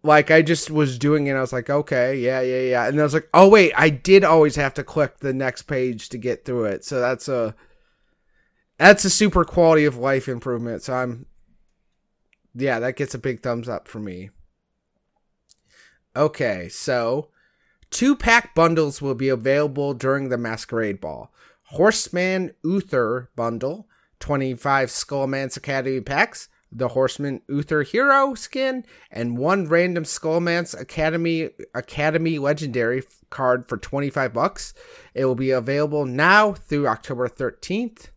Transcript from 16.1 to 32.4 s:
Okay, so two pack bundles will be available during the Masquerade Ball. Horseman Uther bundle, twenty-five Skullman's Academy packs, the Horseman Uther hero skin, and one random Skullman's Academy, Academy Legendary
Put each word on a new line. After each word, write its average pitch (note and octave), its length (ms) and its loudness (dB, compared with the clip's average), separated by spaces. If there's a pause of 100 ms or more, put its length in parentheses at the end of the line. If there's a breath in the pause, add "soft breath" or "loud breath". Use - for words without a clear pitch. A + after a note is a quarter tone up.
Okay, A#2+ 520 -2
so B2 600 -4 (640)
two C4 260 2
pack A#3 400 2
bundles E3 440 2
will C3+ 140 -4
be C3 140 -2
available C#3 680 -2
during C3 360 -2
the B2 60 -2
Masquerade A2+ 640 -6
Ball. C2+ 320 -12 (340 soft breath)
Horseman F#3 880 0 (100)
Uther B2+ 720 -2
bundle, A#2+ 500 -6 (320)
twenty-five C3+ 720 -2
Skullman's C3+ 680 -6
Academy C3+ 440 -4
packs, D#3 480 -4 (220)
the B2 180 -4
Horseman C3 600 -2
Uther C#3+ 340 -2
hero C#4 520 2
skin, C4 500 -6 (260 soft breath)
and A#2+ 280 -6
one F3 280 0
random E3+ 380 2
Skullman's E3+ 680 -2
Academy, D#3+ 720 -2 (260)
Academy D#3 640 -2
Legendary C3+ 600 -2